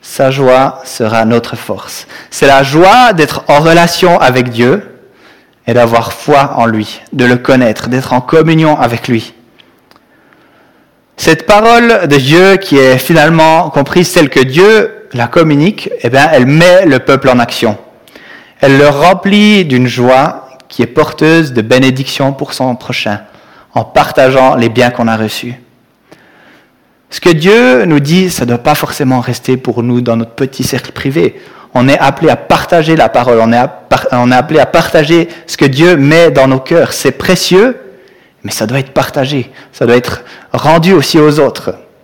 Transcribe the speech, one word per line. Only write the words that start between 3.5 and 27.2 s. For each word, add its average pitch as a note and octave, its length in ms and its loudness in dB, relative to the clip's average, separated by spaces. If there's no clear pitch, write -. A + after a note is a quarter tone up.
relation E3+ 600 2
avec B2+ 300 0
Dieu A#2+ 500 -2
et A#2 80 -4
d'avoir A#2 400 0
foi C#3 440 0
en A#2+ 100 0
lui, A2 340 -6
de B2+ 140 -2
le B2 120 2
connaître, B2 500 0
d'être B2+ 260 -4
en B2+ 80 -2
communion D#3+ 560 2
avec A#2 300 -4
lui. A#2 260 -4
Cette - 300 -2
parole A3+ 600 2
de C#3+ 100 2
Dieu E3+ 400 4
qui E3 200 0
est C3 220 4
finalement D#3+ 720 2
comprise E3 420 -2
telle D#3 160 2
que C#3 120 0
Dieu F3 720 0
la A#2+ 140 -4
communique, D#3+ 600 0
eh A#2+ 80 -2
bien, C3+ 220 2
elle C3 140 2
met F3+ 400 4
le C3+ 140 2
peuple C3 300 0
en B2 100 2
action. A#2 380 -4
Elle C#3 160 4
le C#3+ 120 4
remplit F#3+ 760 2
d'une B2+ 220 0
joie B2+ 540 0
qui - 140 -8
est A2+ 60 -2
porteuse D#3 680 0
de B2 80 -2
bénédiction C3 720 -2
pour C#3 200 -10
son B2+ 220 -4
prochain, A2 460 -8
en A2+ 80 -2
partageant C3+ 720 2
les A#2 140 0
biens A#2+ 200 0
qu'on A#2+ 180 -4
a A2+ 80 -2
reçus. A2 380 -8
Ce - 100 -16